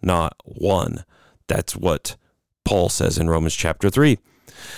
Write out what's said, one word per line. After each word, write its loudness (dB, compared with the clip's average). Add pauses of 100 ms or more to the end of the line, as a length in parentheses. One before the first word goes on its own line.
not 0
one. -2 (420)
That's -4
what -2 (480)
Paul 2
says 0
in 0
Romans 0
chapter -2
three. 4 (600)